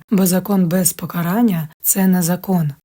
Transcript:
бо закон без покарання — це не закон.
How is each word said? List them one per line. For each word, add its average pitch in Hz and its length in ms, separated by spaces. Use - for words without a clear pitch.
бо 190 160
закон 185 420
без 180 240
покарання — 175 760
це 190 240
не 180 160
закон. 175 480